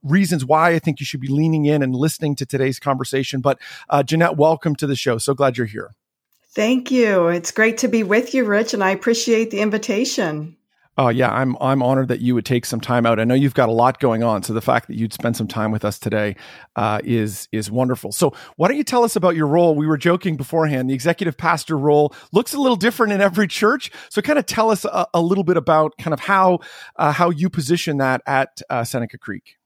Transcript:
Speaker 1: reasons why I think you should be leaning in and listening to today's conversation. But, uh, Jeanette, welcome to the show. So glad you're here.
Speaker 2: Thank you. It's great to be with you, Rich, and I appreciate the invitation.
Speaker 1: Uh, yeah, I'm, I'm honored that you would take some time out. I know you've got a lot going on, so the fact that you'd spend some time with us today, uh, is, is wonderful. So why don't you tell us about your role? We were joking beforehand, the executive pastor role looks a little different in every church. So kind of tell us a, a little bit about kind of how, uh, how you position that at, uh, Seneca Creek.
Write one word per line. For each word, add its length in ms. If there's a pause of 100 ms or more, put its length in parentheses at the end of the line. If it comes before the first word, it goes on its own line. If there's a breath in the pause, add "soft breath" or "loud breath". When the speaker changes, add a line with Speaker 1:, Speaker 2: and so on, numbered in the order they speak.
Speaker 1:
reasons 400
why 260
I 80
think 220
you 40
should 160
be 80
leaning 380
in 160
and 120
listening 420
to 100
today's 320
conversation. 600
But, 180 (320 loud breath)
uh, 140
Jeanette, 320
welcome 400
to 100
the 100
show. 220
So 160
glad 240
you're 80
here. 300 (560)
Speaker 2:
Thank 400
you. 340
It's 240
great 280
to 100
be 160
with 280
you, 120
Rich, 280
and 120
I 60
appreciate 600
the 100
invitation. 960 (420)
Speaker 1:
Uh, 100
yeah, 240
I'm, 280
I'm 220
honored 260
that 120
you 140
would 100
take 220
some 140
time 260
out. 120
I 60
know 100
you've 200
got 160
a 20
lot 280
going 220
on, 200
so 100
the 80
fact 280
that 80
you'd 180
spend 200
some 120
time 240
with 120
us 160
today, 380 (400 loud breath)
uh, 280
is, 480
is 180
wonderful. 420
So 220 (220 loud breath)
why 120
don't 80
you 80
tell 180
us 140
about 180
your 120
role? 280
We 120
were 100
joking 400
beforehand, 540
the 40
executive 440
pastor 400
role 340 (200 loud breath)
looks 200
a 80
little 160
different 380
in 80
every 240
church. 440 (200 loud breath)
So 100
kind 180
of 60
tell 260
us 140
a, 300
a 80
little 220
bit 120
about 420
kind 140
of 80
how, 380 (380 loud breath)
uh, 160
how 180
you 180
position 500
that 280
at, 420
uh, 160
Seneca 320
Creek. 500